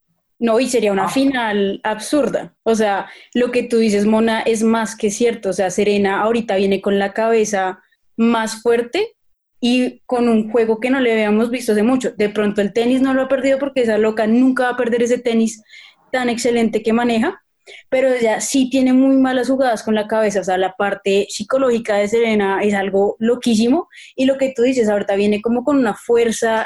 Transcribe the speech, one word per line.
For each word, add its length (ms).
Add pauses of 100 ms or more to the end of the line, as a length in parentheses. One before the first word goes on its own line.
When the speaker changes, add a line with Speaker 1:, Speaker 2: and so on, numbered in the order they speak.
(400)
Speaker 1:
No, 200
y 80
sería 240
una 140
Speaker 2:
Ah. 40
Speaker 1:
final 760
absurda. 720 (100)
O 120
sea, 320 (260)
lo 160
que 140
tú 140
dices, 280
Mona, 360
es 200
más 360
que 120
cierto. 400
O 40
sea, 160
Serena 520
ahorita 360
viene 240
con 180
la 140
cabeza 680 (380)
más 440
fuerte 540 (480)
y 440
con 200
un 240
juego 280
que 100
no 100
le 120
habíamos 400
visto 220
hace 100
mucho. 340
De 120
pronto 320
el 120
tenis 260
no 140
lo 80
ha 60
perdido 320
porque 220
esa 180
loca 260
nunca 380
va 60
a 60
perder 280
ese 160
tenis 440 (480)
tan 180
excelente 520
que 120
maneja, 500 (440)
pero 200
ella 340
sí 300
tiene 200
muy 260
malas 340
jugadas 320
con 100
la 140
cabeza. 320
O 40
sea, 140
la 160
parte 560
psicológica 680
de 100
Serena 560
es 100
algo 460
loquísimo 680 (280)
y 100
lo 140
que 160
tú 80
dices, 260
ahorita 260
viene 280
como 200
con 140
una 160
fuerza 720